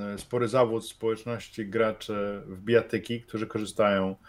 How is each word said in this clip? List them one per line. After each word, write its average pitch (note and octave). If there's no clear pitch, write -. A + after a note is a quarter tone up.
spory A#2+
zawód A2+
społeczności A2+
graczy G#2
w F#2
bijatyki, A#2
którzy G#2+
korzystają G2+